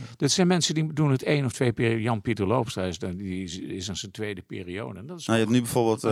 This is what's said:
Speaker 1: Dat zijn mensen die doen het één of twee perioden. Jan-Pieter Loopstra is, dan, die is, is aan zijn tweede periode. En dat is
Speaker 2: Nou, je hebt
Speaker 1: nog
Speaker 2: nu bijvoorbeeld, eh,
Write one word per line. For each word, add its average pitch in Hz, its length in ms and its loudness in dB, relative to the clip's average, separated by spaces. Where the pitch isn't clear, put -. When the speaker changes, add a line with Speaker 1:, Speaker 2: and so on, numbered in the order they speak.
Speaker 1:
Dat 139 140 2
zijn 180 160 4
mensen 175 280 2
die 156 180 0
doen 147 180 4
het 131 120 2
één 147 220 2
of 120 80 -2
twee 123 200 2
perioden. 113 300 2
Jan-Pieter 107 440 0
Loopstra 117 380 0
is, 90 140 -4
dan, 92 180 -6
die 95 280 -6
is, 87 140 -10
is 92 300 -8
aan 95 80 -6
zijn 95 160 -10
tweede 104 300 -8
periode. 98 560 -10
En 107 80 -14
dat 175 120 -12
is 147 80 -10
Speaker 2:
Nou, 113 120 4
je 113 60 4
hebt 113 120 2
Speaker 1:
nog 123 80 4
Speaker 2:
nu 113 80 -4
bijvoorbeeld, 113 320 2
eh, 113 80 4